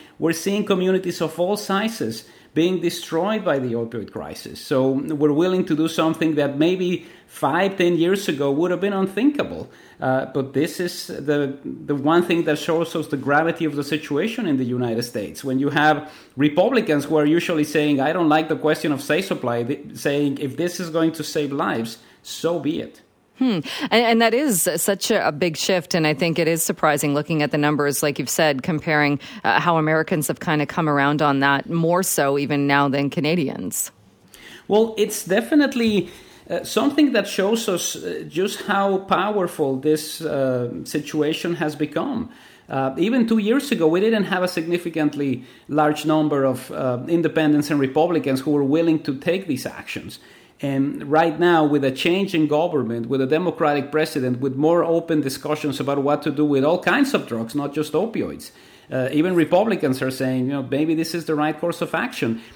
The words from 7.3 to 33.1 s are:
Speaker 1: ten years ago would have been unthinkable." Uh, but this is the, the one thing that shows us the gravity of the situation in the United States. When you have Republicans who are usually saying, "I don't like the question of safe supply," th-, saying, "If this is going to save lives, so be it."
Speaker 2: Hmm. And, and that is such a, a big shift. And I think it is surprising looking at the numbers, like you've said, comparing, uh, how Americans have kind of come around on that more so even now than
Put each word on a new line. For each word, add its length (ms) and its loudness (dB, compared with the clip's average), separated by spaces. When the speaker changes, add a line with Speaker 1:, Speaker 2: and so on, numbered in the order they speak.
Speaker 1:
ten 200 2
years 320 2
ago 220 0
would 220 0
have 80 -2
been 140 0
unthinkable." 720 0
Uh, 280 0
but 260 -4
this 260 -2
is 280 -6
the, 580 -2
the 300 -6
one 280 4
thing 220 0
that 140 0
shows 360 -2
us 120 -4
the 100 -4
gravity 480 0
of 120 -2
the 80 -2
situation 640 -2
in 120 2
the 60 0
United 380 -2
States. 400 -8
When 160 -2
you 120 0
have 400 2
Republicans 680 2
who 100 0
are 100 4
usually 380 2
saying, 360 2
"I 140 2
don't 160 2
like 180 2
the 80 -2
question 340 0
of 120 -2
safe 240 0
supply," 360 -2
th-, 360 -8
saying, 420 0
"If 160 -6
this 240 -4
is 80 -8
going 240 2
to 120 -8
save 280 -4
lives, 460 -4
so 360 -4
be 220 -2
it." 220 -14
Speaker 2:
Hmm. 220 2
And, 20 -14
and 300 4
that 100 4
is 440 2
such 340 -2
a, 180 2
a 40 2
big 260 -2
shift. 360 0
And 120 2
I 80 2
think 240 0
it 100 2
is 140 0
surprising 500 0
looking 300 0
at 80 0
the 80 0
numbers, 440 0
like 160 0
you've 120 -6
said, 320 2
comparing, 580 0
uh, 160 2
how 160 2
Americans 520 0
have 120 -6
kind 220 0
of 60 -4
come 200 -2
around 320 2
on 200 2
that 280 2
more 340 2
so 360 0
even 280 0
now 220 4
than 220 0